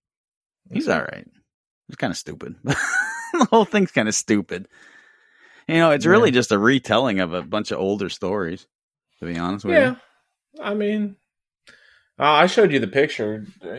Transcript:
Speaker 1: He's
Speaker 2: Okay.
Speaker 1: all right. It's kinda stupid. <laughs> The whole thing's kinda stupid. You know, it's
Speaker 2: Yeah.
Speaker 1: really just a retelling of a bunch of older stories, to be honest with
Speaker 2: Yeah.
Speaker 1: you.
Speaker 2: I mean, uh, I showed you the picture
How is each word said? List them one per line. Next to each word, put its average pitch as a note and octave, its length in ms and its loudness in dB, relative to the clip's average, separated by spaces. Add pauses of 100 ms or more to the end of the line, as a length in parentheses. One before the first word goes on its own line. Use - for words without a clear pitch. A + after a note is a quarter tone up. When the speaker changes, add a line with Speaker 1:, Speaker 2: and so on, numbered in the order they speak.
(720)
Speaker 1:
He's D#4 180 -4
Speaker 2:
Okay. E2 80 2
Speaker 1:
all C#2 80 -2
right. - 220 -14 (640)
It's - 80 -20
kinda F#2+ 180 -4
stupid. - 440 -14
<laughs> - 60 -20
The - 840 -2
whole A3+ 140 6
thing's G3+ 260 0
kinda G#2+ 200 0
stupid. G2 560 -2 (1000)
You D#3+ 80 0
know, E3 160 6
it's C#3+ 140 0
Speaker 2:
Yeah. E3+ 60 4
Speaker 1:
really G#3 200 6
just B2 200 2
a G#2 60 4
retelling A#2 600 2
of F2 140 -2
a F2+ 100 -6
bunch G#2 280 -6
of - 80 -4
older F#2+ 300 -2
stories, F#2 560 -6 (540)
to - 80 -12
be E2+ 100 -6
honest F#2 280 -6
with F#3 100 0
Speaker 2:
Yeah. B3+ 200 4 (600)
Speaker 1:
you. D4+ 80 -18
Speaker 2:
I G#3 100 -6
mean, G#3 440 -4 (1000)
uh, C3 60 -2
I D3+ 240 6
showed F#3+ 240 4
you C#3 80 2
the A2+ 80 0
picture A2 580 -2 (340)